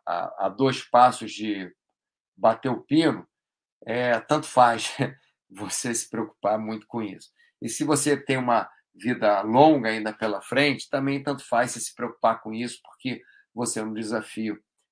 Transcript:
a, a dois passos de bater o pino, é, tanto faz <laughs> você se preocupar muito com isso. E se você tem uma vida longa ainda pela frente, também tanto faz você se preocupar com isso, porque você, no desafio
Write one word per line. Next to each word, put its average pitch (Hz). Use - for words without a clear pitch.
a, 90
a -
dois 127
passos 120
de 98
bater 113
o 113
pino, 147
é, 120
tanto 147
faz 120
<laughs> -
você 104
se -
preocupar 107
muito 110
com 113
isso. 95
E 117
se 131
você 143
tem 139
uma 120
vida 104
longa 123
ainda 110
pela 104
frente, 135
também 139
tanto 139
faz 123
você 120
se -
preocupar 113
com 110
isso, 120
porque -
você, 113
no 110
desafio 110